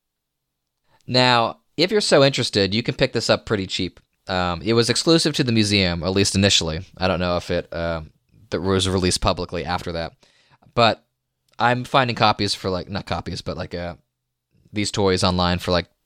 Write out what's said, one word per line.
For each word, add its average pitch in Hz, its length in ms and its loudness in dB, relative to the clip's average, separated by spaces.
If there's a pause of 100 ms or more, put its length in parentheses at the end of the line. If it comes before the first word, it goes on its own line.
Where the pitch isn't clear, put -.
(1040)
Now, 123 540 2 (160)
if 175 160 0
you're 214 100 2
so 151 220 6
interested, 107 500 0
you 113 100 0
can - 120 -4
pick 131 160 0
this - 180 -2
up 104 160 2
pretty 98 220 -2
cheap. - 320 -6 (280)
Um, 90 340 -2
it 110 100 -2
was 117 180 2
exclusive 165 440 2
to 156 100 0
the 123 80 -2
museum, 101 520 2
at 92 80 -2
least 98 240 2
initially. 92 460 2 (160)
I 92 100 -2
don't 87 120 0
know 87 160 -2
if 87 160 -4
it, 87 220 -2
uh, 85 280 -4 (500)
that 87 100 -2
was 95 260 0
released 92 320 0
publicly 87 460 -4
after 90 280 -6
that. 82 200 -10 (600)
But 117 280 2 (560)
I'm 123 240 0
finding 123 320 0
copies 107 380 0
for, - 160 -6
like, 90 200 -4
not 98 160 -8
copies, 82 360 -8
but, 78 160 -10
like, 87 160 -10
uh, 87 220 -10 (760)
these 104 200 -4
toys 95 340 0
online 90 340 0
for, - 120 -4
like, 87 160 0 (180)